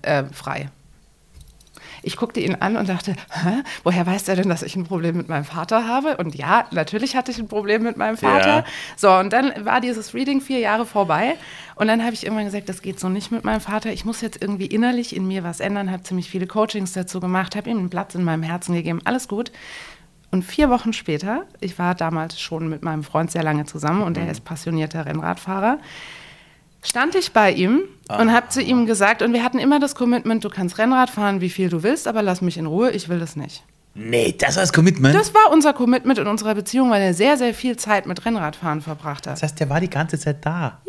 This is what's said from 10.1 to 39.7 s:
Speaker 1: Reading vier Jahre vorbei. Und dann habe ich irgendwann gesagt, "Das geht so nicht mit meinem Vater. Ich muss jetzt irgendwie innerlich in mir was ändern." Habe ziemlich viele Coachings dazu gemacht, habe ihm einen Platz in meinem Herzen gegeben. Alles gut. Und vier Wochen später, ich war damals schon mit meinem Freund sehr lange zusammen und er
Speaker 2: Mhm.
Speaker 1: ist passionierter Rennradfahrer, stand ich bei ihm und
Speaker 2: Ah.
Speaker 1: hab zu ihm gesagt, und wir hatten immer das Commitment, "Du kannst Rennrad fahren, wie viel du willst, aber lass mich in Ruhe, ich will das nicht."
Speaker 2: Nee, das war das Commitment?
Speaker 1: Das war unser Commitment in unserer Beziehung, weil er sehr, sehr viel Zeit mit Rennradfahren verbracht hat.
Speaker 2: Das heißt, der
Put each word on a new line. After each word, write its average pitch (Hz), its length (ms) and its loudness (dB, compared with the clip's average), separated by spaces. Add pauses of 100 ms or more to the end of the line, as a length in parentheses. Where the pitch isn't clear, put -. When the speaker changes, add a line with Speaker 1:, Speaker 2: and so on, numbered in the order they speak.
Speaker 1:
Reading 269 260 0
vier 269 200 -2
Jahre 220 260 0
vorbei. 202 480 2 (400)
Und 214 140 0
dann 226 160 2
habe 233 100 -2
ich - 100 -10
irgendwann 214 200 -2
gesagt, 202 240 -6
"Das 185 120 -8
geht 185 200 -10
so 185 80 -4
nicht 196 240 -4
mit 226 120 -4
meinem 214 160 0
Vater. 214 320 -4
Ich - 120 -10
muss 220 160 -6
jetzt 220 200 -8
irgendwie 196 260 -4
innerlich 240 500 0
in 185 100 -2
mir 190 160 -4
was 170 160 -8
ändern." 196 320 -2
Habe 185 140 -6
ziemlich 180 260 -4
viele 185 160 -4
Coachings 208 460 -2
dazu 185 260 -6
gemacht, 180 380 -2
habe 208 140 -6
ihm 226 80 0
einen 180 120 -4
Platz 180 240 -8
in 180 80 -2
meinem 160 220 0
Herzen 175 320 -4
gegeben. 165 280 -2
Alles 247 220 -2
gut. 208 240 -6 (800)
Und 185 140 0
vier 294 260 2
Wochen 233 220 0
später, 190 500 -4 (180)
ich 180 160 -8
war 180 200 0
damals 165 440 -4
schon 160 280 -6
mit 160 160 -6
meinem 156 180 -4
Freund 156 300 -2
sehr 165 100 -2
lange 151 220 0
zusammen 156 380 -2
und 170 140 -2
er 170 80 -4
Speaker 2:
Mhm. 165 60 -6
Speaker 1:
ist - 140 -10
passionierter 160 640 -4
Rennradfahrer, 185 720 -2 (1040)
stand 294 340 0
ich 359 160 0
bei 208 200 6
ihm 214 280 4 (280)
und 220 200 4
Speaker 2:
Ah. 226 40 6
Speaker 1:
hab 240 200 2
zu 262 100 0
ihm 240 240 4
gesagt, 214 360 4
und 233 100 4
wir 233 100 2
hatten 247 160 0
immer 285 220 4
das 277 160 0
Commitment, 240 480 0
"Du 208 60 -6
kannst 180 280 -4
Rennrad 254 320 4
fahren, 202 300 0
wie 180 100 0
viel 185 180 0
du 170 140 0
willst, 240 240 0
aber 214 160 0
lass 185 200 0
mich 175 160 -2
in 160 80 -4
Ruhe, 185 240 2
ich 180 180 -6
will 175 100 -2
das 165 160 -6
nicht." - 300 -12 (300)
Speaker 2:
Nee, 113 440 0
das - 180 0
war 190 60 2
das 175 100 2
Commitment? 156 420 6
Speaker 1:
Das 427 200 4
war 427 180 10
unser 302 200 6
Commitment 247 460 4
in 190 100 0
unserer 214 260 0
Beziehung, 240 360 2
weil 202 120 4
er 180 120 4
sehr, 254 240 6
sehr 240 160 2
viel 247 220 -2
Zeit 208 300 0
mit 180 180 -8
Rennradfahren 156 580 -2
verbracht 151 440 -8
hat. 139 80 -6
Speaker 2:
Das - 80 -4
heißt, 151 160 -2
der 143 120 0